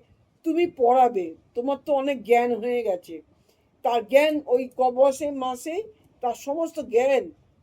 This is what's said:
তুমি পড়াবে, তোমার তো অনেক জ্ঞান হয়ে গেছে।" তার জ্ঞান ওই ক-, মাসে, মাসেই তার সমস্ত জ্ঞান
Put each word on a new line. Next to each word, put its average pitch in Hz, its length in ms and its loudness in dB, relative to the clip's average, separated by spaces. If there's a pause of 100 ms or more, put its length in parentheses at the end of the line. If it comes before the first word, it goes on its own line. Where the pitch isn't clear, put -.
(440)
তুমি 330 220 0
পড়াবে, 240 680 2 (200)
তোমার 262 220 -4 (100)
তো 302 80 0
অনেক 269 280 -2
জ্ঞান 240 320 2
হয়ে 240 280 -4
গেছে।" 180 400 -6 (600)
তার 233 260 -2
জ্ঞান 294 380 4
ওই 247 300 0
ক-, 254 140 2
মাসে, 269 400 2
মাসেই 269 520 -6 (380)
তার 240 140 -4
সমস্ত 320 460 -6
জ্ঞান 247 500 0 (320)